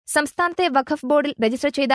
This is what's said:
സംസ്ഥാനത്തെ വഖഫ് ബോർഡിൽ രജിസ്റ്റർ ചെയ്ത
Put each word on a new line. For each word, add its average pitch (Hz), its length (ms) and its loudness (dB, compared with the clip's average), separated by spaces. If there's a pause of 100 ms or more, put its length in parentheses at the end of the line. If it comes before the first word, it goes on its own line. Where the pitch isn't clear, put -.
സംസ്ഥാനത്തെ 349 600 0
വഖഫ് 269 380 -2
ബോർഡിൽ 294 320 2
രജിസ്റ്റർ 247 320 0
ചെയ്ത 269 240 0